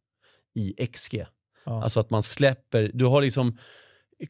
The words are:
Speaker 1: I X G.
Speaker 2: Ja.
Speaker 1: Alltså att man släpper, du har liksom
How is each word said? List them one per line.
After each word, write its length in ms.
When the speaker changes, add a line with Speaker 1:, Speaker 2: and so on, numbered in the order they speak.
Speaker 1:
I 220
X 320
G. 160
Speaker 2:
Ja. 160
Speaker 1:
Alltså 160
att 100
man 140
släpper, 680
du 120
har 160
liksom 360